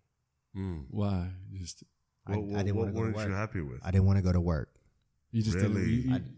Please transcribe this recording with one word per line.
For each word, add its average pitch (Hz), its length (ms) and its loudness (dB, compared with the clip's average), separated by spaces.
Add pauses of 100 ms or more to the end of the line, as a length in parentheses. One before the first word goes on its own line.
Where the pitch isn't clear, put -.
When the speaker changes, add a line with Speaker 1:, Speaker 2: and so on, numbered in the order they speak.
(560)
Speaker 1:
Mm. 90 340 -6
Speaker 2:
Why? 95 420 -2 (220)
Just 92 300 -12 (420)
Speaker 3:
I, 101 120 -2
Speaker 1:
What, 101 220 -2
Speaker 3:
I 98 40 0
didn't 101 140 0
Speaker 1:
what, 113 80 0
Speaker 3:
wanna 101 80 -2
go 110 60 -2
Speaker 1:
what 113 80 0
Speaker 3:
to 110 60 -2
Speaker 1:
weren't 104 140 -4
you 98 60 -2
Speaker 3:
work. 95 80 -2
Speaker 1:
happy 104 200 -4
with? 65 220 -8
Speaker 3:
I 92 80 -4
didn't 95 140 6
wanna 98 160 6
go 90 100 2
to 87 80 4
work. 85 300 0 (600)
Speaker 2:
You 113 100 2
just 107 160 2
didn't, 104 180 2
Speaker 1:
Really? 98 160 2
Speaker 2:
you, 120 120 2
you, 127 120 2
Speaker 3:
I, - 60 -2 (160)